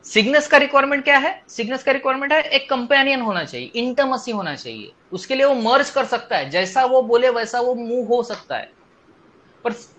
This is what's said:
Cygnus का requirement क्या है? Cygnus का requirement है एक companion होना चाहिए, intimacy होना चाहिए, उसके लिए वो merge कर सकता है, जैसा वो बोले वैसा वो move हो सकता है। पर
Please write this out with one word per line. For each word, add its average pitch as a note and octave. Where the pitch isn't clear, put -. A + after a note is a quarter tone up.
Cygnus C4+
का D4+
requirement C#4
क्या C#4+
है? D#4
Cygnus A#3+
का C#4
requirement C4+
है D#4
एक -
companion C4+
होना G3
चाहिए, B2+
intimacy B3
होना F3+
चाहिए, A2
उसके F#3
लिए C4+
वो C#4
merge B3+
कर C4+
सकता A3
है, C#3
जैसा F#3
वो B3+
बोले A#3
वैसा A#3
वो B3
move A#3
हो A#3+
सकता G#3+
है। -
पर A#3+